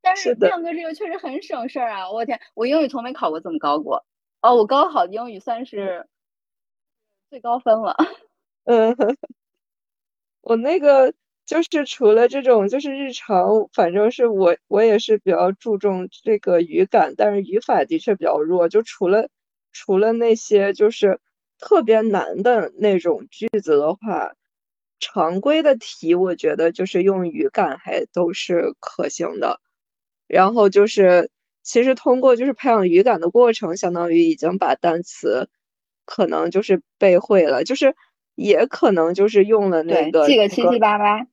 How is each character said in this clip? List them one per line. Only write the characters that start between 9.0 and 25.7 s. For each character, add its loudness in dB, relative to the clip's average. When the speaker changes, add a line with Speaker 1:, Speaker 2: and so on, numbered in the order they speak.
Speaker 2:
我 -2
那 -2
个 4
就 -2
是 -4
除 2
了 4
这 -4
种， 2
就 -4
是 -6
日 -8
常， 0
反 0
正 2
是 0
我， 2
我 0
也 2
是 0
比 -4
较 0
注 -6
重 -4
这 -2
个 0
语 0
感， 0
但 0
是 -2
语 -4
法 -2
的 -4
确 -2
比 -8
较 0
弱。 0
就 0
除 -6
了， 0
除 -2
了 2
那 0
些 0
就 2
是 0
特 2
别 2
难 -4
的 0
那 0
种 -2
句 -10
子 0
的 -2
话， -8
常 -2
规 0
的 4